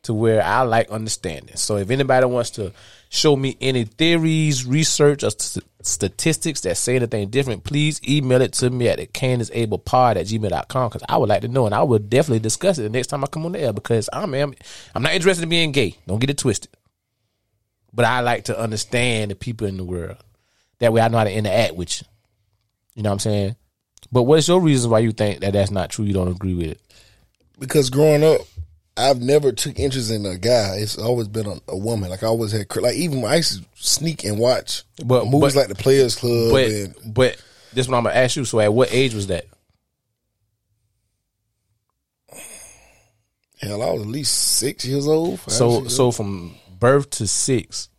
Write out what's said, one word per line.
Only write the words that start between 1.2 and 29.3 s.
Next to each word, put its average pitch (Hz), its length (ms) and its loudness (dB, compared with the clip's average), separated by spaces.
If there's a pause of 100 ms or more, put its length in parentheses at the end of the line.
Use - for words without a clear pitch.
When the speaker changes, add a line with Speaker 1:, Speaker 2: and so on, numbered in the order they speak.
Speaker 1:
So - 180 -2
if 101 160 -4
anybody 131 340 2
wants 123 260 -2
to 101 200 -8 (380)
show 151 260 4
me 135 240 -4
any 127 240 0
theories, 160 800 0
research, 147 580 2
or 107 80 0
st-, - 340 -8 (160)
statistics - 800 -4
that - 160 -2
say 127 180 -2
anything 110 340 -2
different, 123 360 -2
please 147 420 -2
email 131 340 2
it 120 120 0
to 123 160 0
me 123 180 0
at 92 120 2
the - 80 -8
Candace 123 460 -2
Abel 113 260 -2
Pod 127 360 2
at 87 120 -2
gmail 107 220 -2
dot 80 200 -4
com 127 200 -2
'cause - 200 -12
I - 80 2
would 113 100 2
like 101 140 2
to 117 80 -6
know, 127 160 2
and 104 100 0
I 139 80 2
would 107 260 2
definitely 127 300 2
discuss 156 380 0
it 113 60 -4
the 107 60 -4
next 123 180 -4
time 143 180 -4
I - 20 -8
come 156 180 -6
on 175 60 -6
the 190 80 -8
air 120 140 -2
because 110 400 -2
I'm, 151 200 -6
I'm, 139 200 -2 (420)
I'm 120 80 -4
not 160 100 2
interested 175 300 2
in 165 60 -4
being 165 240 2
gay. 117 240 0 (100)
Don't 107 120 -2
get 131 100 2
it 143 80 -2
twisted. - 340 -2 (1200)
But 117 120 0
I 123 160 2
like 120 240 -2
to 98 120 -6
understand 110 720 -2
the 95 40 -8
people 110 320 -8
in 95 80 -6
the 92 80 -8
world. 87 320 -8 (640)
That 117 140 4
way 113 80 4
I 117 80 4
know 117 80 0
how 110 80 2
to 98 80 -2
interact 104 420 0
with 87 260 -8
you. - 60 -20 (880)
You 104 80 -8
know 104 60 0
what 101 60 0
I'm 101 40 -6
saying? 104 360 -2 (580)
But 123 100 4
what's 147 240 6
your 180 140 4
reason 131 280 4
why 110 100 6
you 113 120 2
think 104 300 -2
that 98 120 0
that's 98 180 2
not 92 180 -2
true? 110 160 -6
You 101 80 0
don't 92 160 0
agree 92 240 -4
with 87 140 -2
it? - 140 -10 (800)
Speaker 2:
Because 131 300 0
growing 147 340 4
up, 156 180 6 (560)
I've 127 240 2
never 139 320 4